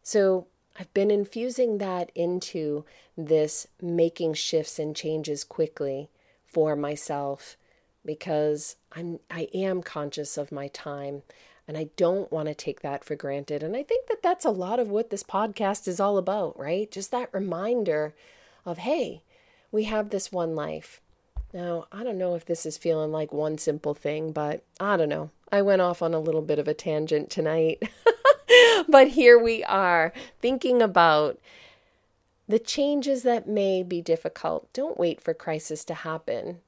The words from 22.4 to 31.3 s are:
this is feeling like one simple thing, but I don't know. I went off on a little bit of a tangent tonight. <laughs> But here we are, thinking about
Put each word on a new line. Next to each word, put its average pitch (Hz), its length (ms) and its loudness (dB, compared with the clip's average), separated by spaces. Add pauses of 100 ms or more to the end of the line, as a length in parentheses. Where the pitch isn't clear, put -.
this 165 220 -4
is 156 120 -8
feeling 156 360 -2
like 151 180 -4
one 156 260 -2
simple 151 360 -4
thing, 156 400 -6
but 151 280 -4 (160)
I 196 200 0
don't 160 100 2
know. 156 220 -4 (240)
I 202 80 4
went 196 200 4
off 175 200 0
on 165 120 0
a 160 60 0
little 156 220 0
bit 151 180 0
of 147 80 -4
a 151 60 -2
tangent 151 560 -2
tonight. 160 520 0 (240)
<laughs> 466 840 6
But 277 200 10
here 240 300 10
we 226 240 2
are, 175 480 2 (300)
thinking 247 400 2
about 165 580 6 (1120)